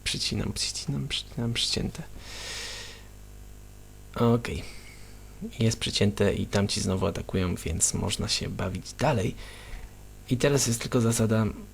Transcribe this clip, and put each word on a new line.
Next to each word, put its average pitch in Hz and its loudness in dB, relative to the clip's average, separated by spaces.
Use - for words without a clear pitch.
przycinam, - 0
przycinam, - -2
przycinam, - -2
przycięte. - 0
Okej. 117 4
Jest 113 4
przycięte 101 4
i 92 0
tamci 101 2
znowu 95 2
atakują, 90 0
więc - 0
można 92 0
się - 0
bawić 95 -4
dalej. 123 2
I 127 4
teraz 139 4
jest 131 2
tylko 123 2
zasada 113 6